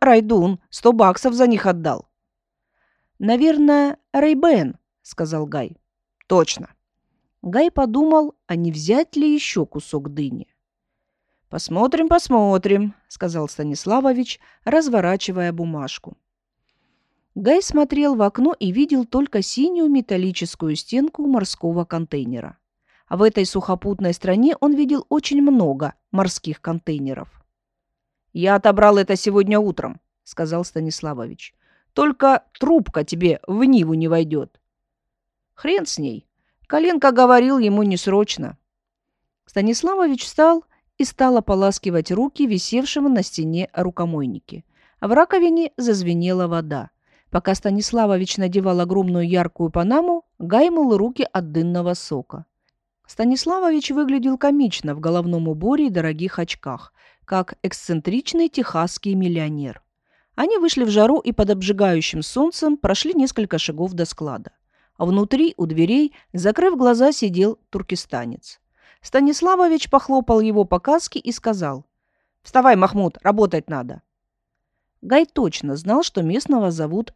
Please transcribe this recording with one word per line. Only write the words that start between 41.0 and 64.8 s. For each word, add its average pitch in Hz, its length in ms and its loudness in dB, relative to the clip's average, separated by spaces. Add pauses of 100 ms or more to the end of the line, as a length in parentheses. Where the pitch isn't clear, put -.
стал 254 340 2
ополаскивать 196 720 0
руки, 269 360 -2
висевшим 262 640 -2
на 214 100 2
стене 165 500 -4
рукомойнике. 165 920 -6 (360)
В 208 120 -2
раковине 330 640 2
зазвенела 180 680 -2
вода. 156 440 -6 (380)
Пока 185 260 -2
Станиславович 202 800 -2
надевал 185 440 0
огромную 175 460 0
яркую 170 440 -2
панаму, 311 540 0 (140)
Гай 220 320 2
мыл 294 260 2
руки 226 360 -2
от 175 200 -6
дынного 175 420 -2
сока. - 500 -10 (640)
Станиславович 311 840 0
выглядел 269 480 0
комично 269 560 0
в 151 60 -12
головном 170 480 -2
уборе 220 380 0
и 247 40 -2
дорогих 165 480 -4
очках, - 540 -10 (320)
как 185 380 -4
эксцентричный 190 840 -2
техасский 185 640 -4
миллионер. 156 680 -4 (520)
Они 381 240 -2
вышли 320 260 0
в 220 60 -2
жару 220 300 4
и 247 120 -4
под 202 180 0
обжигающим 190 720 -2
солнцем 302 540 -2
прошли 302 380 -2
несколько 233 440 0
шагов 170 360 -6
до 170 100 -2
склада. - 480 -10 (460)